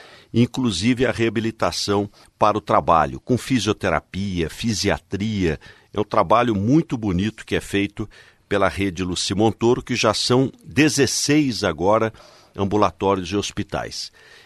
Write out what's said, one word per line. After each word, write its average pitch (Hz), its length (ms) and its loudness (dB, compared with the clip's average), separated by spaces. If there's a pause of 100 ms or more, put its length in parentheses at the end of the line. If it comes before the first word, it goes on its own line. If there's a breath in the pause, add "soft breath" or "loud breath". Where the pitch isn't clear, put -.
(340 loud breath)
inclusive 120 720 2
a 113 60 0
reabilitação 104 1000 -2 (260 soft breath)
para 107 220 2
o - 20 -2
trabalho, 78 600 2
com 127 180 0
fisioterapia, 95 1120 -2
fisiatria. 98 1120 -4 (320 loud breath)
É 98 80 -6
um 107 40 0
trabalho 110 520 2
muito 135 400 2
bonito 104 500 -2
que - 80 -4
é 85 60 0
feito 101 500 -4 (380 soft breath)
pela 98 200 2
rede 92 360 -2
Luci 90 320 -4
Montoro, 113 480 2
que 127 100 -6
já 110 180 2
são 127 380 2 (140)
dezesseis 135 1000 2
agora 101 500 2 (440 loud breath)
ambulatórios 98 720 0
e 98 80 -2
hospitais. - 760 -6 (360 soft breath)